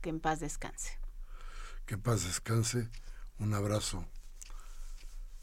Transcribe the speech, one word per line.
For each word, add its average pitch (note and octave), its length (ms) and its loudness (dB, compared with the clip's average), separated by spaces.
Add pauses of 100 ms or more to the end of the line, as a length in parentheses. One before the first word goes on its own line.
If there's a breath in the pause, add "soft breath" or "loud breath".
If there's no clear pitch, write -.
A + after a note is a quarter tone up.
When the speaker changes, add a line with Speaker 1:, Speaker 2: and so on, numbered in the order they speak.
Speaker 1:
que E3+ 100 0
en D#3+ 80 2
paz D#3+ 220 4
descanse". - 580 -2 (840 loud breath)
Speaker 2:
Que - 100 -2
en F#2+ 60 0
paz G#2+ 240 4
descanse, A2+ 640 4 (500 soft breath)
un G#2+ 160 4
abrazo G2+ 520 2 (1400 soft breath)